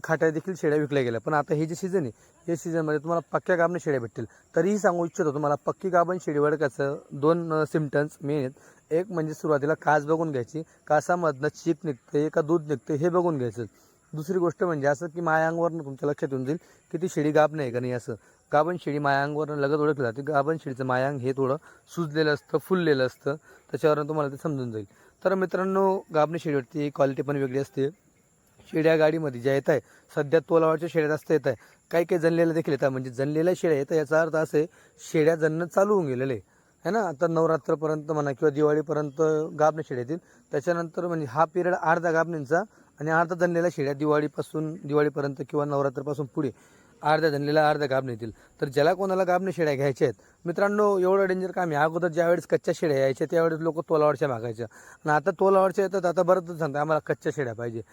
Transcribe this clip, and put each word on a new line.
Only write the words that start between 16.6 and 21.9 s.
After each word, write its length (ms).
की 60
ती 100
शेळी 220
गाभण 300
आहे 100
का 100
नाही 120
असं. 220
गाभण 240
शेळी 220
मायांगवरनं 580
लगत 240
ओळखली 220
जाते. 200
गाभण 340
शेळीचं 280
मायांग 340
हे 140
थोडं 240